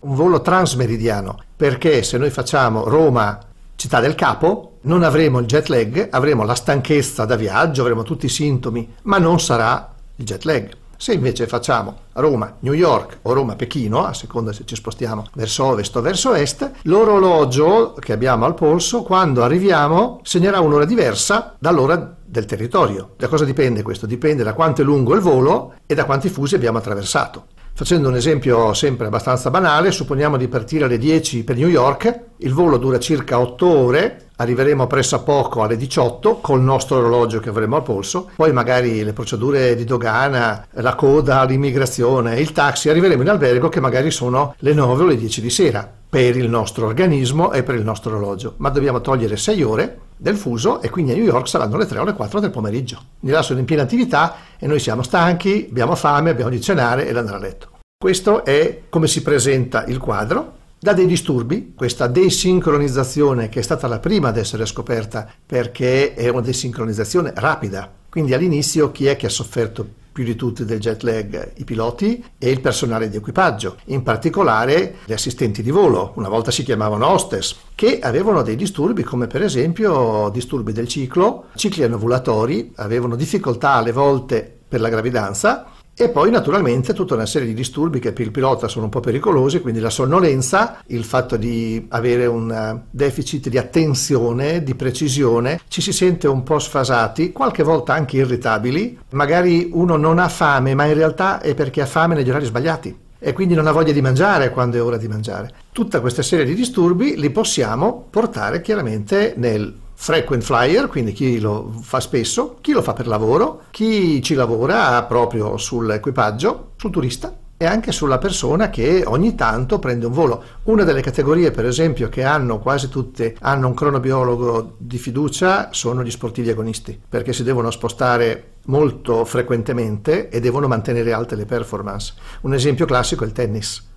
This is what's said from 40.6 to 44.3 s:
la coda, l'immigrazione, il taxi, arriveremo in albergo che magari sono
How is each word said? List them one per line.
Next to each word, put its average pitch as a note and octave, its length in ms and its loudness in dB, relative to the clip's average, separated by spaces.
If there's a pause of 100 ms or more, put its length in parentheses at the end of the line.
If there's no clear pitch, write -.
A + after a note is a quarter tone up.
la B2+ 240 -2
coda, C3+ 500 4
l'immigrazione, B2+ 960 0
il D3+ 120 -2
taxi, C#3+ 360 0
arriveremo E3 320 4
in C#3 80 2
albergo C#3+ 400 4
che - 120 0
magari C3 300 2
sono C3 480 -2